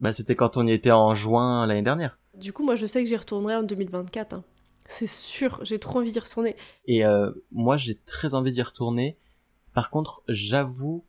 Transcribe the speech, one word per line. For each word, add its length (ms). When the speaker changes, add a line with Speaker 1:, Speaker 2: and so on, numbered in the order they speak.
Speaker 1:
Bah, 100
c'était 240
quand 220
on 100
y 60
était 180
en 240
juin 500
l'année 180
dernière. 360
Speaker 2:
Du 160
coup, 140
moi, 100
je 100
sais 160
que 60
j'y 80
retournerai 400
en 80
deux 120
mille 140
vingt-quatre, 440
hein. 100
C'est 200
sûr, 540
j'ai 180
trop 200
envie 120
d'y 80
retourner. 380
Speaker 1:
Et, 200
euh, 260
moi, 240
j'ai 180
très 380
envie 180
d'y 100
retourner. 540
Par 160
contre, 380
j'avoue 800